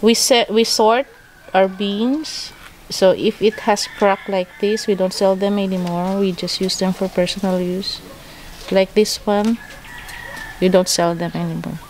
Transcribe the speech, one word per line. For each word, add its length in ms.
We 140
set, 360
we 140
sort 420
our 160
beans. 840
So 240
if 280
it 280
has 180
crack 300
like 200
this, 260
we 80
don't 180
sell 240
them 220
anymore. 600
We 140
just 280
use 180
them 140
for 160
personal 520
use. 400
Like 240
this 320
one, 320
we 80
don't 200
sell 260
them 200
anymore. 440